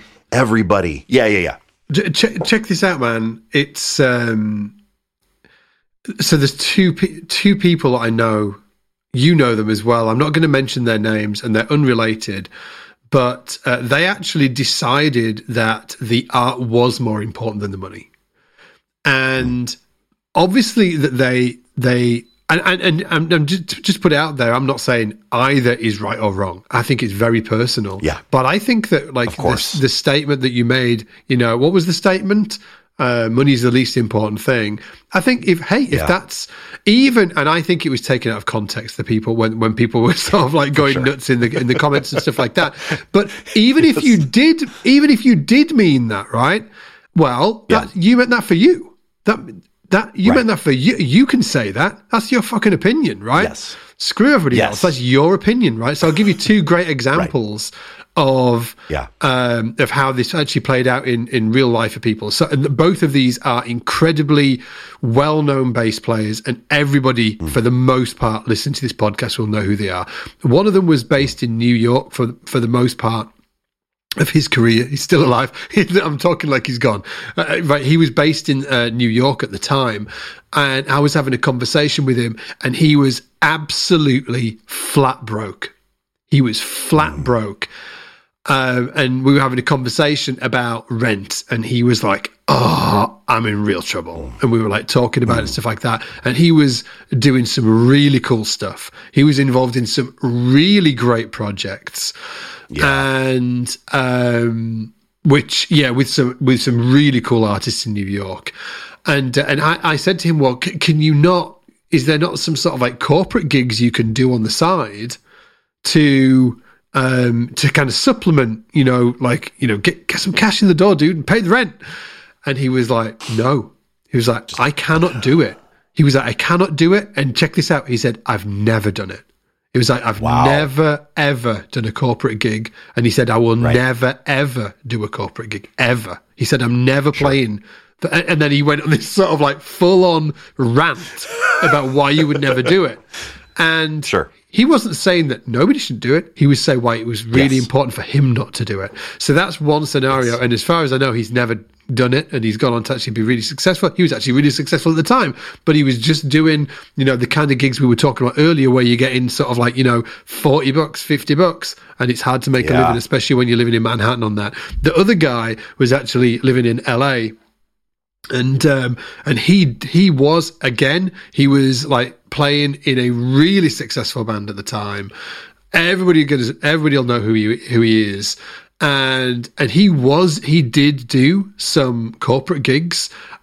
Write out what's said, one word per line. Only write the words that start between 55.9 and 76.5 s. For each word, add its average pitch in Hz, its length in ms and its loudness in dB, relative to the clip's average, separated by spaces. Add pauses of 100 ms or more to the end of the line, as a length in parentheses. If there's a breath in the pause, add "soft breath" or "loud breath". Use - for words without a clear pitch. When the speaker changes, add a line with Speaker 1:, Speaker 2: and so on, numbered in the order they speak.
Speaker 2:
So 165 120 0
I'll 156 60 2
give 202 140 2
you 202 60 2
two 214 300 2
great 165 180 2
Speaker 1:
<laughs> 175 60 -2
Right. - 40 -6
Speaker 2:
examples 135 800 -2 (460 loud breath)
of, 127 580 0 (140 loud breath)
Speaker 1:
Yeah. 71 180 -6 (140)
Speaker 2:
um, 120 580 0
of 131 120 2
how 135 200 0
this 123 240 -2
actually 151 260 -2
played 127 260 0
out 131 200 -2
in, 120 220 -4
in 110 240 0
real 131 160 2
life 113 240 -2
for 117 80 -14
people. 107 300 -4
So, - 160 0
and 143 280 -2
both 165 260 2
of 147 120 0
these 127 260 2
are 120 260 -2
incredibly 143 960 0 (400 loud breath)
well-known 139 720 0
bass 113 280 -2
players, 107 460 -4
and 123 240 -6
everybody, 131 680 2
Speaker 1:
Mm. 82 120 -6
Speaker 2:
for 113 120 0
the 120 100 2
most 127 460 2
part, 110 300 -4
listening 143 260 -2
to - 80 -8
this 123 100 -4
podcast - 460 -4
will 110 100 -4
know 107 140 -2
who 98 160 -2
they 101 120 -4
are. 90 160 -6 (360 loud breath)
One 165 260 4
of 202 60 2
them 190 120 2
was 151 180 2
based 139 400 -2
in 117 140 -4
New 120 160 2
York 120 380 0
for, 123 220 -4 (120)
for - 140 -4
the 117 80 -2
most 123 300 0
part 110 320 -4 (880)
of 151 120 2
his 151 200 2
career. 117 360 2
He's 139 180 -6
still 160 200 2
alive. 127 280 2 (220 loud breath)
<laughs> - 40 2 (260)
I'm 151 140 -4
talking 165 320 -2
like 131 180 -2